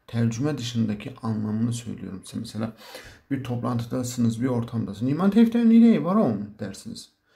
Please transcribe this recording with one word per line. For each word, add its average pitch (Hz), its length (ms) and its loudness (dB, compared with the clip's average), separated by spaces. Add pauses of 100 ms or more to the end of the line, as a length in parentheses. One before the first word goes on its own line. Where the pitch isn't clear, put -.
Tercüme 117 500 -2
dışındaki 113 560 -4 (100)
anlamını 110 500 -2
söylüyorum 95 520 -10
size. - 140 -10
Mesela 113 340 -8 (580)
bir 135 120 -4
toplantıdasınız, 120 1000 -2
bir 131 60 0
ortamdasınız. 113 640 -4
"Niemand 185 220 2
heeft 233 220 6
een 233 140 4
idee, 226 260 8
waarom?" 151 540 2 (100)
dersiniz. - 500 -12 (260)